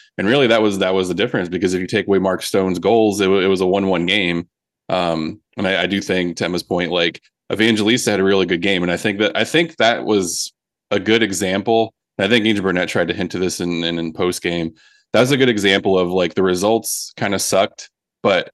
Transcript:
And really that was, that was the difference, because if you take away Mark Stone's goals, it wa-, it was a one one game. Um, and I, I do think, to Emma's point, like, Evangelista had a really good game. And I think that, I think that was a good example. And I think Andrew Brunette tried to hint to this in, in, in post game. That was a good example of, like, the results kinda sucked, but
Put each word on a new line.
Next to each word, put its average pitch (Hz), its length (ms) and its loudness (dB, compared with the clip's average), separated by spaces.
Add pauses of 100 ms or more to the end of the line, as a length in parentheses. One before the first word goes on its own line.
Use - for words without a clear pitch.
(180)
And 95 80 -2
really 127 220 2
that 113 140 4
was, 101 160 0
that 95 160 0
was 92 120 0
the 90 80 -4
difference, 101 340 -2
because 90 260 -2
if 90 60 0
you 92 60 -6
take 98 220 -2
away 98 100 4
Mark 92 240 -2
Stone's 92 380 0
goals, 104 400 2
it 95 80 2
wa-, 98 100 4
it 92 80 2
was 95 140 2
a 95 60 0
one 98 200 0
one 87 200 0
game. 87 420 0 (400)
Um, 82 520 -2 (160)
and 101 120 -2
I, 92 140 0
I 92 40 -2
do 95 140 -2
think, 90 380 -2
to - 80 -2
Emma's 87 180 -4
point, 90 260 -2
like, 85 320 -2 (300)
Evangelista 110 600 2
had 95 80 2
a 95 40 4
really 95 220 2
good 87 160 -2
game. 95 200 0
And 87 100 0
I 87 40 0
think 101 220 -2
that, 104 180 0
I 110 80 2
think 165 320 0
that 113 280 2
was 98 480 -2 (380)
a 101 100 0
good 110 220 2
example. 101 720 -2 (220)
And 98 80 0
I 98 40 0
think 110 180 2
Andrew 101 160 0
Brunette 90 260 0
tried 87 200 -2
to 90 60 -2
hint 92 180 -6
to 87 60 -6
this 90 220 -4
in, 87 240 -4
in, 85 140 -2
in 82 140 -6
post 90 280 -2
game. 85 320 -4 (400)
That 107 80 4
was 127 120 4
a 139 40 2
good 127 120 4
example 98 500 2
of, 90 120 0
like, 90 240 0
the 95 80 0
results 98 760 -2
kinda 101 220 -2
sucked, - 520 -2 (320)
but 92 320 0